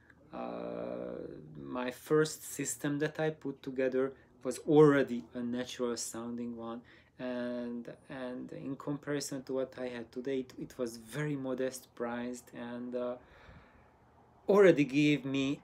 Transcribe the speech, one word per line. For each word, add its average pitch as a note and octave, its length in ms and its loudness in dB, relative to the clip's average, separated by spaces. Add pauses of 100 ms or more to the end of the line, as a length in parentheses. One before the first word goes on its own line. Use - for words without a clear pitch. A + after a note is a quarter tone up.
(340)
uh, B1 880 -6 (420)
my B2+ 300 -4
first - 640 0
system C#3+ 460 -2
that D3+ 200 -2
I D#3 120 2
put C#3 300 -8
together C3 520 0 (300)
was B2+ 160 -4
already C#3 760 8
a B2 80 -6
natural A#2+ 560 -4
sounding A#2+ 580 -8
one, A#2 260 -10 (380)
and, A#2+ 720 -6 (180)
and B2+ 440 -10
in C3+ 240 -8
comparison C#3+ 680 -6
to C3 120 -6
what C3 220 -2
I B2+ 120 -4
had A#2+ 220 -10
today, C3 280 -4
it, C3 180 -8
it - 200 -10
was A#2 200 -4
very C#3+ 380 -4
modest C3 600 -4
priced A#2+ 580 -6
and, A#2+ 420 -8
uh, B2 200 -2 (1300)
already F#3 380 10
gave C#3+ 400 4
me C3+ 380 0